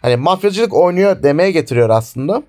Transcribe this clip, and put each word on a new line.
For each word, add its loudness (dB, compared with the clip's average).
Hani 0
mafyacılık -2
oynuyor 2
demeye 2
getiriyor 0
aslında. -2